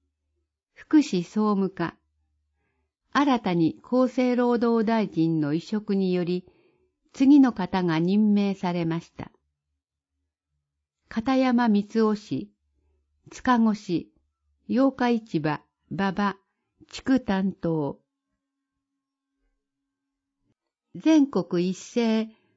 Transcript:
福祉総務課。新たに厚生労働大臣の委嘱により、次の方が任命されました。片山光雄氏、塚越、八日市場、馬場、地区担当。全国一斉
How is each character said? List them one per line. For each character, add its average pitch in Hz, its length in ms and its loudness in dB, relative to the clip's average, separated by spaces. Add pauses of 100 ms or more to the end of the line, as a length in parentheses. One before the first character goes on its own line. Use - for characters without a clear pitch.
(720)
福 - 280 2
祉 190 220 -2
総 214 320 -2
務 190 140 0
課。 170 300 -8 (1120)
新 262 280 0
た 185 120 -4
に 165 300 0
厚 254 260 0
生 247 280 -2
労 240 220 0
働 233 280 0
大 220 260 -2
臣 160 260 0
の 147 140 -2
委 165 80 -2
嘱 208 340 -6
に 185 200 0
よ 180 100 -2
り、 180 220 -6 (680)
次 277 280 6
の 269 120 4
方 185 300 -4
が 165 160 0
任 208 340 2
命 202 220 0
さ 180 180 -4
れ 170 140 -4
ま 165 160 -4
し - 100 -20
た。 - 180 -16 (1800)
片 262 220 -2
山 247 320 2
光 208 240 2
雄 214 240 2
氏、 208 340 -10 (800)
塚 240 280 0
越、 208 500 -2 (580)
八 262 260 0
日 247 180 -2
市 226 300 -2
場、 147 220 -4 (280)
馬 196 200 -4
場、 196 280 -4 (520)
地 - 120 -18
区 262 180 0
担 190 320 -2
当。 160 480 -6 (3000)
全 294 320 4
国 180 420 -2
一 185 80 -4
斉 220 540 -2 (260)